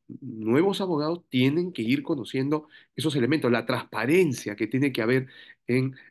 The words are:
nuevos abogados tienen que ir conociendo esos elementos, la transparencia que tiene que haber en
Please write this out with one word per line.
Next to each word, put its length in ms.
nuevos 600
abogados 480
tienen 440
que 100
ir 200
conociendo 680
esos 220
elementos, 340
la 160
transparencia 920
que 100
tiene 260
que 100
haber 240
en 300